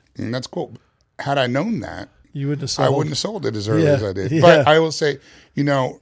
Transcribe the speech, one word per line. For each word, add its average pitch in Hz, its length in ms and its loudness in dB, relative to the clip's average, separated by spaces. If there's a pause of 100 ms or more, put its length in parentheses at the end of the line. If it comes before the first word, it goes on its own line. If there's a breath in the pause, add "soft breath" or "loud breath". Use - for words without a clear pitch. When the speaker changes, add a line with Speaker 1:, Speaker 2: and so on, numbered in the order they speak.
(160)
Speaker 1:
And 107 180 -8
that's 127 140 -8
cool. 160 240 -10 (480)
Had 139 180 -4
I 135 80 0
known 165 340 -4
that, 85 280 -12 (240)
Speaker 2:
You 139 160 -6
wouldn't 143 200 -4
have - 160 -6
Speaker 1:
I - 40 4
Speaker 2:
sold. 139 80 2
Speaker 1:
wouldn't 151 160 -2
have - 60 -6
sold 190 280 -4
it 113 80 -4
as 104 140 -6
early 160 160 2
Speaker 2:
Yeah. 147 80 4
Speaker 1:
as 123 100 2
I 98 100 -4
did. 101 200 -4
Speaker 2:
Yeah. 160 80 2
Speaker 1:
But 160 260 8
I 156 140 6
will 160 100 0
say, 143 300 -2 (340 loud breath)
you 147 80 -2
know, 139 400 0